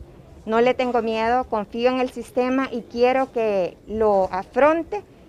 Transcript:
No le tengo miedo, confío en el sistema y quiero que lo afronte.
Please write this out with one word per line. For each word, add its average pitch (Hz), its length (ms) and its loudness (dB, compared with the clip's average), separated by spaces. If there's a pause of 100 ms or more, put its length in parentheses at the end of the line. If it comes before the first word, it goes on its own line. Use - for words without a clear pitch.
(440)
No 220 160 0
le 247 140 4
tengo 247 260 0
miedo, 226 440 0
confío 233 440 -2
en 254 100 0
el 254 120 -2
sistema 254 600 -2
y 226 120 -8
quiero 254 500 0
que 208 460 -2 (100)
lo 208 420 2
afronte. 302 720 0 (260)